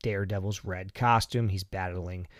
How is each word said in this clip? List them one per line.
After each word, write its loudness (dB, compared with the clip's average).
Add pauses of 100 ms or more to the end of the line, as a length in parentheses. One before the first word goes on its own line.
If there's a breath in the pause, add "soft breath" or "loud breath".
Daredevil's -2
red -6
costume. 4
He's -2
battling -6 (140 soft breath)